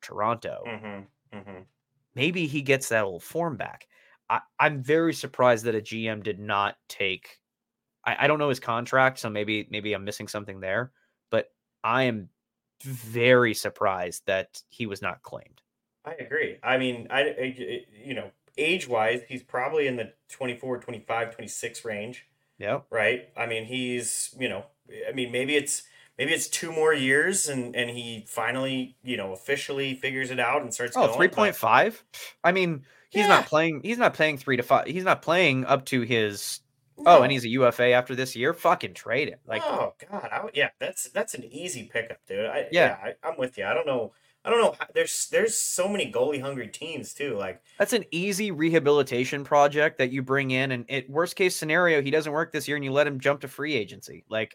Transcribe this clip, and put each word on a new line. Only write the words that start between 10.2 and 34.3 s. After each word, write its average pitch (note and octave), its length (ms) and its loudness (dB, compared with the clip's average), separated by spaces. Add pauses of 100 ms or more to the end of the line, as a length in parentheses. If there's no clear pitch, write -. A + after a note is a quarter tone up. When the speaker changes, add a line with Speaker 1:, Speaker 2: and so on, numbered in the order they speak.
Speaker 1:
something G2+ 320 -10
there, G#2 300 -4 (380)
but A2+ 200 0 (340)
I B2 200 2
am A2 260 -2 (540)
very A#2+ 720 4
surprised F#2+ 720 -2
that F#2+ 440 -2
he - 180 -8
was G2 140 -10
not F#2 220 -6
claimed. - 380 -16 (440)
Speaker 2:
I E3 100 -12
agree. B2+ 460 -6
I B2+ 160 0
mean, B2 320 -2
I, C3+ 120 0
I, B2+ 640 -4 (180)
you C3+ 100 -12
know, G2+ 160 -10 (280)
age-wise, B2 720 0
he's B2+ 140 -10
probably C#3 440 -2
in B2 80 -2
the A2 160 -8 (180)
twenty-four, B2+ 500 -6
twenty-five, A2+ 540 -6
twenty-six A#2 520 -12
range. A2 420 -8 (320)
Speaker 1:
Yep. G#2 300 -4
Speaker 2:
Right? A2+ 480 0
I A#2+ 80 -4
mean, A2+ 200 -4
he's, B2 720 -4
you B2+ 120 -4
know, G2 160 -6 (420)
I A#2+ 60 -6
mean, B2 180 -4
maybe B2+ 240 -2
it's, - 280 -2 (340)
maybe D3 160 0
it's C#3+ 140 -2
two E3 260 -6
more D#3 200 4
years D3+ 540 2
and, B2+ 280 -6
and A#2+ 140 -2
he A#2 380 -10
finally, B2+ 760 -4
you B2 140 -4
know, F#2+ 160 -6
officially C3+ 640 -4
figures C3 340 -4
it B2+ 100 -4
out B2+ 220 0
and A#2+ 120 -8
starts B2 240 -6
Speaker 1:
Oh, B3+ 40 4
Speaker 2:
going, C#3 100 6
but A#2+ 60 -2
Speaker 1:
three F3 120 6
point G#3 260 2
five? C#3 480 4 (400)
I F3 80 6
mean, E3+ 320 0 (260)
he's G#3 180 2
not E3 160 8
Speaker 2:
Yeah. - 40 -8
Speaker 1:
playing, D#3 360 2
he's A#3 140 -4
not G#3 160 4
playing D#3 260 0